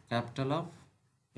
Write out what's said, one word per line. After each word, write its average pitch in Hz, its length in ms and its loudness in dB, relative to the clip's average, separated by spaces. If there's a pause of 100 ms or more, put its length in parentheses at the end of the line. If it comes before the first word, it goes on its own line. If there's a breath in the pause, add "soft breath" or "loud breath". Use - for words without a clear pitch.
(120)
capital 131 400 2
of 170 140 2 (720)